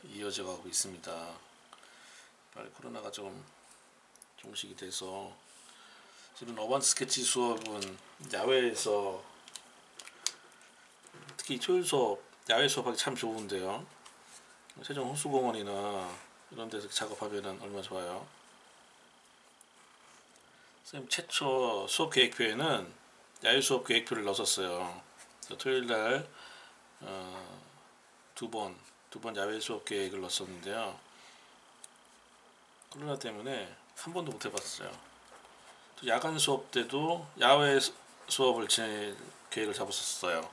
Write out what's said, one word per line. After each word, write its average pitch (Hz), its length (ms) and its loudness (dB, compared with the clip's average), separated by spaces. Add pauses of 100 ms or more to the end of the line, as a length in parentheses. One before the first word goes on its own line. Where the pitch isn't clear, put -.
이어져 101 400 -6
가고 90 240 -8
있습니다. 85 640 -4 (1200)
빨리 113 160 -12
코로나가 113 400 -12
좀 98 340 -12 (920)
종식이 104 400 -10
돼서, 95 560 -8 (1040)
지금 117 220 -10
어반 120 220 2
스케치 131 420 2
수업은 110 760 0 (340)
야외에서, 104 920 2 (2250)
특히 135 220 -4
토요일 180 260 4
수업, 123 360 4 (300)
야외 127 180 8
수업하기 123 280 2
참 135 180 0
좋은데요. 107 720 -2 (960)
세종 139 280 -4
호수공원이나 104 1080 0 (320)
이런 113 180 -8
데서 104 200 -8
작업하면은 101 760 -4
얼마나 101 180 -8
좋아요. 92 460 -6 (2500)
선생님 135 260 -12
최초 131 800 2
수업 123 240 2
계획표에는 117 800 4 (520)
야외 120 160 8
수업 - 260 2
계획표를 117 380 2
넣었었어요. 92 760 0 (380)
그래서 - 180 -12
토요일 131 300 2
날, 120 420 2 (720)
어, 95 640 -10 (720)
두 113 160 -6
번, 104 260 -4 (340)
두 110 100 -12
번 113 160 -6
야외 104 240 0
수업 107 240 -4
계획을 98 360 -2
넣었었는데요. 92 800 -4 (1900)
코로나 143 280 -4
때문에 110 560 -6 (220)
한 - 160 -10
번도 170 200 -4
못 - 120 -10
해봤어요. - 460 -6 (1080)
또 127 120 -8
야간 156 300 2
수업 139 340 4
때도 151 540 2 (140)
야외 139 380 10
수-, - 160 2 (340)
수업을 123 400 4
제 104 480 0 (340)
계획을 107 220 0
잡았었어요. 92 800 -2